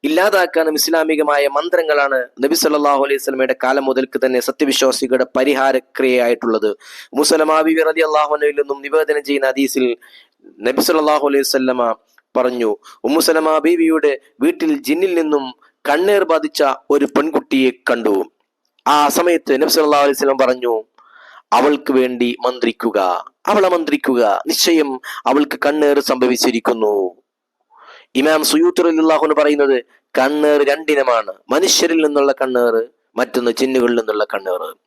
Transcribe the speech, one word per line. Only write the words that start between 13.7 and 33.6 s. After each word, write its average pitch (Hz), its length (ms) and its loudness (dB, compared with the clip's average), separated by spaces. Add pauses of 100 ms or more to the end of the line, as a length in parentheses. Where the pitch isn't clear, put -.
വീട്ടിൽ 156 420 -2
ജിന്നിൽ 175 320 -2
നിന്നും 147 400 -2 (340)
കണ്ണേർ 190 360 2
ബാധിച്ച 156 400 -2 (260)
ഒരു 143 140 2
പെൺകുട്ടിയെ 135 680 -2
കണ്ടു. 110 540 -2 (640)
ആ 147 220 2
സമയത്ത് 160 540 0
നബി 156 80 0
സല്ലല്ലാഹു 147 320 2
അലൈഹി 143 160 0
വസല്ലം 135 200 0
പറഞ്ഞു, 123 460 -2 (680)
"അവൾക്ക് 143 400 0
വേണ്ടി 123 440 0 (100)
മന്ത്രിക്കുക, 110 800 -2 (220)
അവളെ 202 220 2
മന്ത്രിക്കുക, 139 760 0
നിശ്ചയം 151 540 0 (260)
അവൾക്ക് 143 400 0
കണ്ണേർ 147 340 2
സംഭവിച്ചിരിക്കുന്നു." 117 1200 -2 (920)
ഇമാം 156 280 2
സുയൂത്തി 175 380 0
റളിയല്ലാഹു 160 420 2
അൻഹു 151 160 0
പറയുന്നത് 143 440 2 (340)
കണ്ണേർ 147 440 2
രണ്ടിനമാണ്, 139 720 0 (180)
മനുഷ്യരിൽ 165 460 0
നിന്നുള്ള 143 360 2
കണ്ണേർ, 120 540 0 (300)
മറ്റൊന്ന് 120 340 -2
ജിന്നുകളിൽ 127 440 0